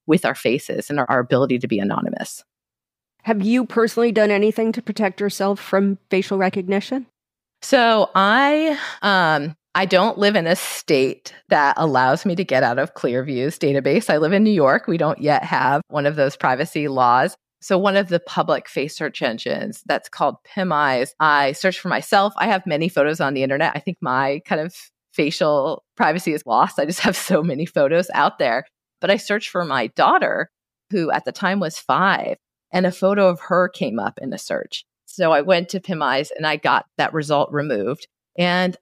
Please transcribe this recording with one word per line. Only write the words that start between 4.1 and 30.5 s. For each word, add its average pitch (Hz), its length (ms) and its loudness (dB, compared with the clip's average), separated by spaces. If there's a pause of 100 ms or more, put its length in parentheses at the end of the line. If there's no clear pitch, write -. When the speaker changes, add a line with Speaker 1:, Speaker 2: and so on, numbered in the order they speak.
Speaker 2:
done 214 180 4
anything 214 420 2
to 226 100 -6
protect 202 360 -4
yourself 202 400 -2
from 196 380 0 (140)
facial 196 260 0
recognition? 196 720 -2 (560)
Speaker 1:
So 233 520 2
I, 285 640 2 (220)
um, 165 560 2 (180)
I 190 120 0
don't 185 320 2
live 202 180 2
in 165 100 0
a 165 80 2
state - 800 -2 (160)
that 147 300 4
allows 135 480 2
me 175 100 -2
to 190 80 -2
get 131 180 0
out 123 160 0
of 147 140 -2
Clearview's 131 640 -4
database. 139 520 0
I 151 80 4
live 156 160 2
in 202 100 4
New 220 60 4
York. 151 360 2
We 170 120 -2
don't 156 240 0
yet 147 200 2
have 139 460 0
one 143 160 -2
of 147 120 0
those 139 200 0
privacy 147 500 -2
laws. 127 480 2 (280)
So 190 160 2
one 196 180 2
of 196 120 0
the 170 120 0
public 151 480 -2
face 147 260 -6
search - 280 -8
engines 113 640 -4
that's - 240 -2
called 143 340 -2
PimEyes, 147 720 -2
I 147 340 2
search 180 280 -2
for - 80 -8
myself. 202 480 0
I 190 120 0
have 190 180 0
many 160 240 -2
photos 151 320 0
on 139 100 0
the 135 100 -2
internet. 139 320 0
I 147 40 -6
think - 240 -8
my 139 420 -2
kind 165 160 -2
of 170 160 -8 (380)
facial 147 680 0 (140)
privacy 160 380 0
is 147 100 -6
lost. 127 340 0
I 143 60 0
just 151 160 -6
have - 160 0
so 165 260 0
many 156 220 -2
photos 160 480 0
out 151 260 0
there. 131 280 0 (340)
But 170 100 0
I 202 60 4
searched 214 320 -4
for 180 160 -4
my 131 220 -2
daughter, 139 640 2 (400)